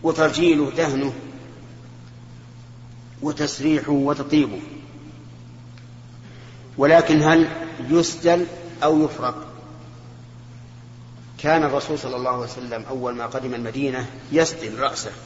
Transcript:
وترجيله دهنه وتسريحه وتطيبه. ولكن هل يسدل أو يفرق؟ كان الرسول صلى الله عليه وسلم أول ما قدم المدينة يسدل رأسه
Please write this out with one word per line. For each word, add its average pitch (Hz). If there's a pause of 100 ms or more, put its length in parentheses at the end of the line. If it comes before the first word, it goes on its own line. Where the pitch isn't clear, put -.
وترجيله 156
دهنه 139 (2000)
وتسريحه 147
وتطيبه. 139 (2250)
ولكن 156
هل 160 (420)
يسدل 170 (380)
أو 156
يفرق؟ - (1900)
كان 156
الرسول 139
صلى 127
الله 127
عليه 123
وسلم 117
أول 123
ما 120
قدم 123
المدينة 123 (260)
يسدل 131
رأسه 117 (140)